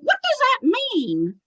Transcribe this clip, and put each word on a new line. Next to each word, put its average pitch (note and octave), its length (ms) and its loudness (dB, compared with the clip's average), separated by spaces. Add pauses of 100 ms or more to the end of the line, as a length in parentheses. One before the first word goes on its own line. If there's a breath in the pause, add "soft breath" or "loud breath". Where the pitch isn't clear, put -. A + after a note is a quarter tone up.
What D5+ 200 0
does E5 180 -2
that C5 220 2
mean? B3+ 840 -2